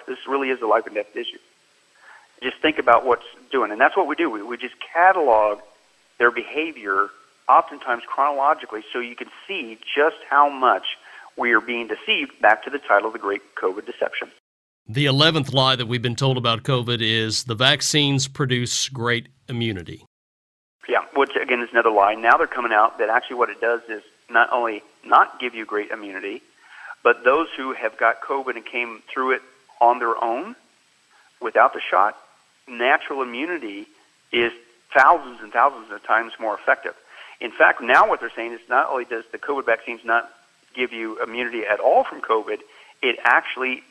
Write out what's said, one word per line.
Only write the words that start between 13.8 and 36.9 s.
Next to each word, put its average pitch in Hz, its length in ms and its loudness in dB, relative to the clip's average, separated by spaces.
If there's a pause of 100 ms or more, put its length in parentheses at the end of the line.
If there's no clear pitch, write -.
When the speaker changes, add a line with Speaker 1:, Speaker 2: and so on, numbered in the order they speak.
Speaker 1:
Deception. - 440 -8 (560)
Speaker 2:
The 131 200 -2
eleventh 143 460 2
lie 131 240 4
that 120 100 -4
we've 120 160 -2
been 117 140 -2
told 135 200 2
about 117 280 -2
covid 120 360 -2
is 110 440 -2
the 113 100 -6
vaccines 139 720 2
produce 123 600 -2
great 120 400 -4 (200)
immunity. 113 560 -6 (840)
Speaker 1:
Yeah, 113 160 0 (100)
which, 139 160 2 (100)
again, 127 220 -2
is 117 80 -8
another 117 200 4
lie. 104 260 4
Now 117 200 6
they're 156 120 2
coming 120 240 -4
out 110 260 4
that 107 100 0
actually 123 280 -2
what 120 120 2
it 104 120 -14
does 117 280 0
is 107 140 -10 (260)
not 117 240 4
only 113 300 -2 (220)
not 123 360 4
give 120 140 -6
you 110 100 -8
great 104 260 -4
immunity, 98 520 -10 (640)
but 120 200 4
those 147 220 4 (100)
who 131 160 -6
have 113 240 -6
got 117 240 2
covid 131 360 -6
and 113 100 -14
came 117 360 -8 (100)
through 131 240 0
it - 60 -12 (380)
on 120 200 4
their 117 220 -2
own 151 340 -6 (840)
without 117 320 4
the 147 80 -8
shot, 202 360 0 (520)
natural 135 540 -2
immunity 123 640 -8 (460)
is 117 200 0 (420)
thousands 135 480 4
and 104 100 -16
thousands 120 380 0
of 104 140 -12
times 113 340 -2
more 110 160 -4
effective. - 400 -2 (460)